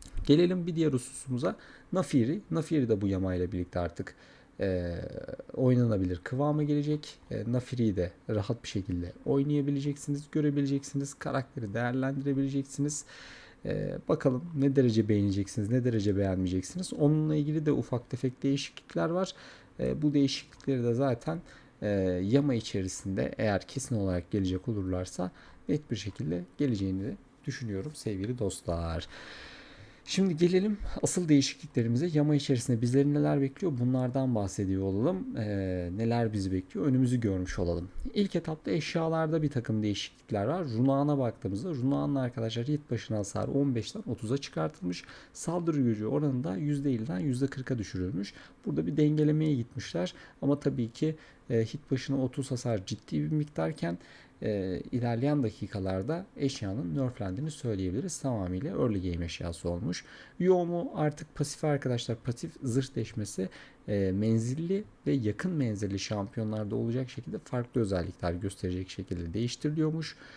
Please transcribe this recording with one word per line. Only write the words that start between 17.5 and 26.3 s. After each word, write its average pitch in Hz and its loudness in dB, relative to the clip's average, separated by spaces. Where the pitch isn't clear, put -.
de 147 4
ufak 123 -2
tefek 127 -4
değişiklikler 143 -2
var. 180 0
E, 127 0
bu 147 4
değişiklikleri 135 0
de 120 2
zaten, 139 0
e, 104 0
yama 135 4
içerisinde 101 -2
eğer 104 2
kesin - -4
olarak 92 0
gelecek 92 0
olurlarsa 95 -2
net 151 -2
bir 113 -2
şekilde 147 -4